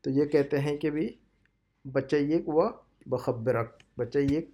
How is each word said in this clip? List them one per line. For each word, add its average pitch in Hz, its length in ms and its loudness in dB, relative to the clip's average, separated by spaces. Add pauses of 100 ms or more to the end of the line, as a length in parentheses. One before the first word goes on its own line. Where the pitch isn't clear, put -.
تو 139 80 -4
یہ 139 160 2
کہتے 143 340 2
ہیں 143 180 -2
کہ 151 120 -2
"بھی 151 200 -2 (800)
بچہ 135 240 0
یہ 147 240 2
کو 165 300 2 (360)
بخبرک"، 117 760 -2 (140)
بچہ 120 200 -4
یہ 143 240 2 (120)